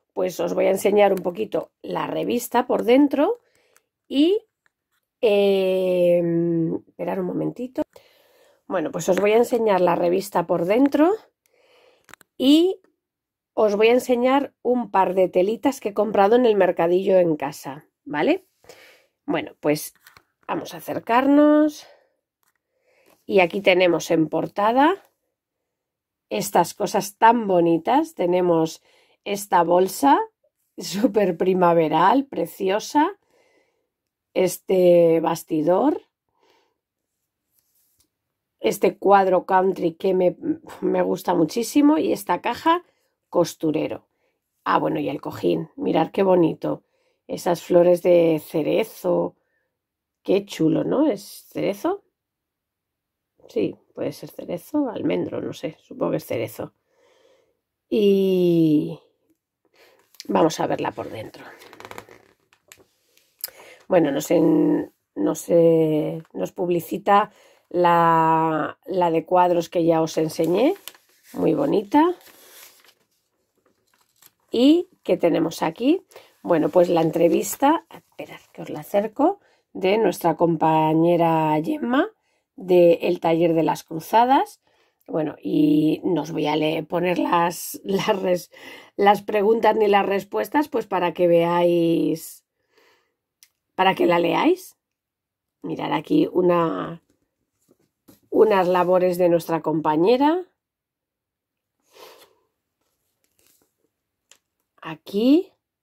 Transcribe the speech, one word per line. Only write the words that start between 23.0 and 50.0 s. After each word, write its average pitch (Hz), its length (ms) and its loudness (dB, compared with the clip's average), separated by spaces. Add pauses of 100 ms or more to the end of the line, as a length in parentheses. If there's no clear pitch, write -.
Y 202 140 2
aquí 185 220 0
tenemos 180 500 2
en 160 160 2
portada 226 760 0 (1300)
estas 202 440 -2
cosas - 440 -6
tan 233 300 4
bonitas. 180 680 2
Tenemos 175 720 0 (400)
esta 202 400 -2
bolsa 190 560 2 (580)
súper 196 600 -2
primaveral, 180 880 2
preciosa. 214 920 -4 (1160)
Este 175 840 2
bastidor. 170 840 -2 (2500)
Este 202 380 -2
cuadro 190 480 4
country 185 480 0
que 190 220 -2
me, 180 200 2 (460)
me 185 220 0
gusta 185 320 -2
muchísimo. 285 640 2
Y 214 120 -2
esta 175 300 -4
caja 330 420 -2 (460)
costurero. 156 800 -4 (560)
Ah, - 160 0
bueno, 156 200 -4
y 147 80 -4
el 147 140 -8
cojín. 165 540 -4
Mirad 165 340 -2
qué 196 140 -2
bonito. 160 600 0 (440)
Esas 175 340 -4
flores 175 400 4
de 165 420 2
cerezo. 175 920 -4 (880)